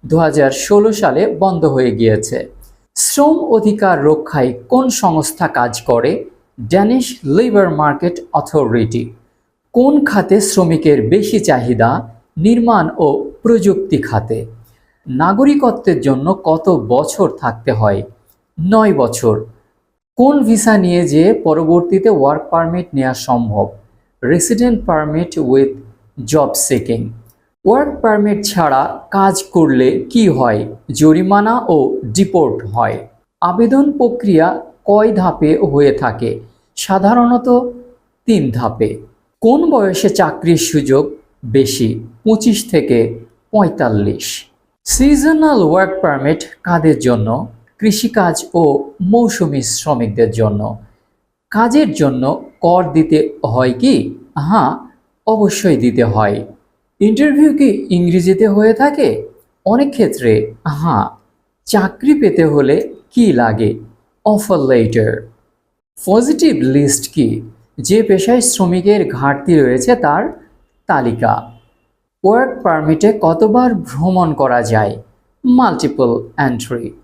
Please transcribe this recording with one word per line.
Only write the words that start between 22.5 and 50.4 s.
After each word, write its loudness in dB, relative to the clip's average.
পারমিট -2
নেওয়া -2
সম্ভব? -2
Resident 0
permit -2
with 0
job 0
seeking। -4
ওয়ার্ক 2
পারমিট 0
ছাড়া 0
কাজ 2
করলে 2
কি 2
হয়? 0
জরিমানা 2
ও 2
ডিপোর্ট 0
হয়। -2
আবেদন 2
প্রক্রিয়া 2
কয় 2
ধাপে 0
হয়ে 4
থাকে? -4
সাধারণত 0
তিন 2
ধাপে। -4
কোন 4
বয়সে 0
চাকরির 0
সুযোগ 0
বেশি? 0
পঁচিশ 2
থেকে 2
পঁয়তাল্লিশ। -2
সিজনাল 2
ওয়ার্ক 2
পারমিট -2
কাদের 2
জন্য? 0
কৃষিকাজ 0
ও 2
মৌসুমী 0
শ্রমিকদের -2
জন্য। -2